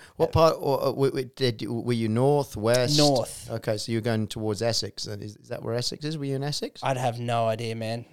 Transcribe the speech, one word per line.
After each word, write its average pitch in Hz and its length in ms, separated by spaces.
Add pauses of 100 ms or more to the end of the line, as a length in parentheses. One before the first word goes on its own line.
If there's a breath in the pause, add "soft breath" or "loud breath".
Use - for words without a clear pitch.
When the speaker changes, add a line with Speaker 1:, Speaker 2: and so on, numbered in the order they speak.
(160 loud breath)
Speaker 1:
What 165 160
part? 160 260
Or, 135 240
or, 135 100
were, 135 180
were, 135 120
did, 123 440
were 117 280
you 113 160
north, 135 480
west? 123 400
Speaker 2:
North. 139 520
Speaker 1:
Okay, 113 280
so - 120
you're 113 120
going 110 240
towards 107 340
Essex. 110 440
Then 104 180
is, 107 140
is - 120
that 120 140
where 113 120
Essex 120 300
is? 156 140
Were 143 80
you 135 100
in 135 80
Essex? - 400
Speaker 2:
I'd 131 140
have 123 200
no 117 300
idea, 113 260
man. 113 380